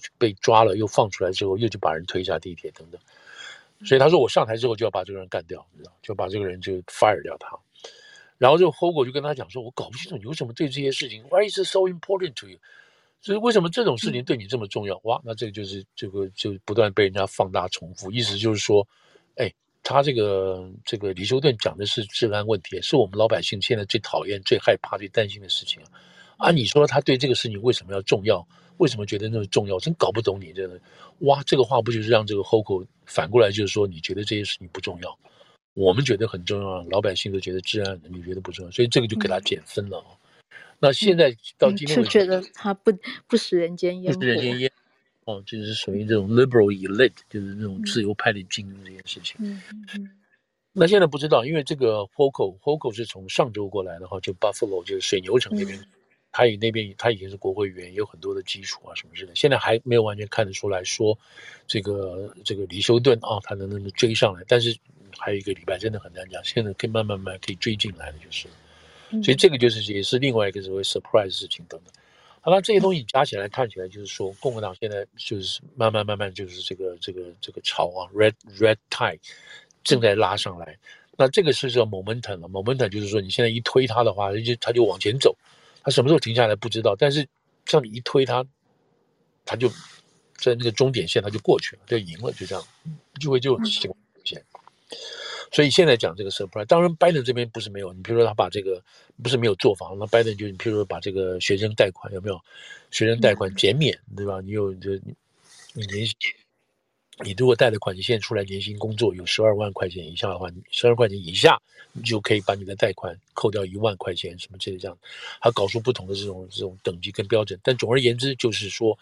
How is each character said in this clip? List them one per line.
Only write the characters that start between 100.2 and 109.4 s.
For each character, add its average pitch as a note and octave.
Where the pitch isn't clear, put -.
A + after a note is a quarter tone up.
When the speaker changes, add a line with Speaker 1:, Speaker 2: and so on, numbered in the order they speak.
Speaker 1:
登 A2
就， G#2
你 G2
比 F#2
如 G#2+
说 G#2
把 F#2
这 G2
个 F#2
学 G2
生 G#2+
贷 G2
款， -
有 F#2
没 G2+
有？ F#2
学 -
生 A#2
贷 G#2+
款 G2
减 B2
免， C#3+
Speaker 2:
嗯。 G#2
Speaker 1:
对 G2+
吧？ F#2+
你 F#2+
有， G2+
就， F#2
你， -
你 G#2+
年 G#2
你 G2+
如 B2+
果 B2
贷 B2
的 G#2+
款， F#2+
你 F#2
现 A#2
在 A2
出 A2
来 G2+
年 G2
薪 G#2
工 A2
作 G#2
有 F2+
十 -